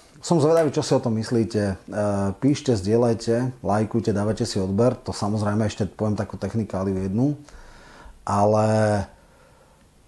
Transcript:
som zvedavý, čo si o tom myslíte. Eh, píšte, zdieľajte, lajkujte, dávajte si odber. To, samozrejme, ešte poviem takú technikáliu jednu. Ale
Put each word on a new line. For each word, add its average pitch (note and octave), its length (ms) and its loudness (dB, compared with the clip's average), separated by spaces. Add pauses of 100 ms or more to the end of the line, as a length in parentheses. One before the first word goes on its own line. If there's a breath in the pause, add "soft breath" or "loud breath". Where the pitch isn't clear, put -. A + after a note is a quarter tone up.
(200 loud breath)
som E3+ 220 2
zvedavý, D#3 320 4
čo D3+ 80 -2
si C3 100 -4
o C3 80 4
tom A2+ 160 0
myslíte. A2 480 0
Eh, G2 640 -2 (120)
píšte, C3 340 2
zdieľajte, A#2 880 0
lajkujte, G#2+ 480 0
dávajte G#2 380 -2
si - 100 -6
odber. G2 480 2
To, G2+ 60 -6
samozrejme, G#2 500 -2
ešte G#2 240 -2
poviem G#2 300 -2
takú G2+ 180 -6
technikáliu F#2+ 680 -4
jednu. B2+ 320 0 (880 loud breath)
Ale G#2+ 800 2 (1040 soft breath)